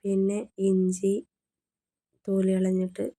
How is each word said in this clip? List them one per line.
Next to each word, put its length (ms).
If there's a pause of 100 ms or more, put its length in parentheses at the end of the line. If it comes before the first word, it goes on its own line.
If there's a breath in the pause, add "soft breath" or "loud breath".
പിന്നെ 340 (220)
ഇഞ്ചി 520 (1120)
തോല് 240
കളഞ്ഞിട്ട് 540 (140)